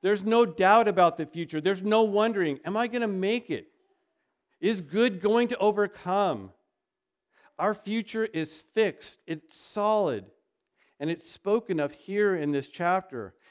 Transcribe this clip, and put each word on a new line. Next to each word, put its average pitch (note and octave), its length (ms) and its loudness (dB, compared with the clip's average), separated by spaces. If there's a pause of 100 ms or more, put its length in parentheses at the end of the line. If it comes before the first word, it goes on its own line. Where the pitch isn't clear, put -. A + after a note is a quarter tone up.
There's G3 220 2
no A3+ 220 4
doubt G3 420 4
about F3+ 300 4
the D#3+ 80 -6
future. D#3 340 -8
There's F#3 240 -2
no G#3+ 200 4
wondering, G3+ 600 0
"Am F#3+ 140 -4
I A#3+ 100 -2
gonna A#3 200 -4
make G3+ 420 -2
it? A#2+ 180 -6 (960)
Is G3 180 0
good F#3 400 0
going A3 300 2
to A#3+ 80 -6
overcome?" G3 960 -2 (1040)
Our G3+ 140 0
future A3 520 -4
is D#3+ 360 -8
fixed. - 680 -4
It's D#3+ 280 -10
solid. G3+ 720 -2 (720)
And D3 100 -4
it's E3 200 -8
spoken G3+ 520 -2
of C#3+ 100 -2
here G3 440 -2
in D3 160 -2
this C#3 180 -4
chapter. F3 640 -4 (180)